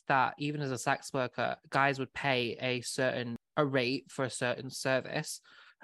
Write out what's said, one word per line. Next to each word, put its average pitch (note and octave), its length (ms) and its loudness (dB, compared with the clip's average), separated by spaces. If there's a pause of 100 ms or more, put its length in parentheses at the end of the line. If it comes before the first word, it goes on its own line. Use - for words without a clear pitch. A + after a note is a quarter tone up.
that C3+ 320 4
even D3 220 -2
as C3+ 100 -2
a B2+ 60 -2
sex - 360 -2
worker, B2 440 -2 (120)
guys C#3 300 4
would B2+ 140 -6
pay B2 480 0
a B2+ 200 0
certain, B2 560 -2 (200)
a D3+ 80 4
rate C3 460 0
for C#3 140 -2
a A#2+ 40 0
certain B2+ 400 -2
service - 720 0 (420)